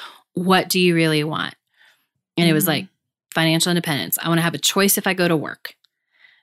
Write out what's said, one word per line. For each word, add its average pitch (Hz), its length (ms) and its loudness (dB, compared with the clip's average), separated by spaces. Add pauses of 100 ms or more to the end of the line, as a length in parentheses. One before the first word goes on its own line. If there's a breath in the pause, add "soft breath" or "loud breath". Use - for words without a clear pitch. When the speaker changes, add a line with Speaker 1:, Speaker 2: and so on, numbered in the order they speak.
(340 loud breath)
Speaker 1:
"What 180 340 2
do 185 120 0
you 180 140 4
really 156 300 2
want?" 87 300 -6 (840 soft breath)
And 170 120 4
it 165 40 6
was 151 120 2
Speaker 2:
Mm-hmm. 151 60 0
Speaker 1:
like, 135 160 -2 (460)
"Financial 165 380 0
independence. 160 500 -4
I - 80 -6
wanna 165 140 0
have 170 120 -2
a 143 40 -10
choice 196 400 0
if 202 80 -6
I 190 80 0
go 180 140 2
to 170 80 2
work." - 380 -10 (680 soft breath)